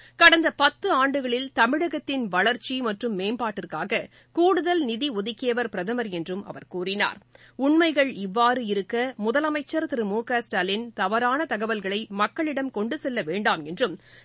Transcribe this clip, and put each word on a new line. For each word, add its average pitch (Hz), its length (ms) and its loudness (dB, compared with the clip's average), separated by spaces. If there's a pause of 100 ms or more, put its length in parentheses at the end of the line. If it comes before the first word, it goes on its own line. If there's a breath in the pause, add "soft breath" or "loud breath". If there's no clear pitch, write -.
(160 soft breath)
கடந்த 330 360 8
பத்து 294 400 2
ஆண்டுகளில் 262 600 2
தமிழகத்தின் 269 760 0
வளர்ச்சி 226 540 0
மற்றும் 214 380 -4
மேம்பாட்டிற்காக 202 880 -4 (240 soft breath)
கூடுதல் 349 520 2
நிதி 233 260 -2
ஒதுக்கியவர் 233 580 -2
பிரதமர் 214 420 -4
என்றும் 180 360 -6
அவர் - 220 -14
கூறினார். 190 500 -2 (380 soft breath)
உண்மைகள் 294 580 2
இவ்வாறு 233 520 0
இருக்க, 220 520 -2
முதலமைச்சர் 302 680 0
திரு 233 200 -2
மு 208 180 -2
க 240 180 0
ஸ்டாலின் 208 520 -2
தவறான 240 520 0
தகவல்களை 214 640 -4
மக்களிடம் 262 640 -2
கொண்டு 226 260 -2
செல்ல 247 240 -4
வேண்டாம் 175 440 -2
என்றும் 175 340 -4 (260 loud breath)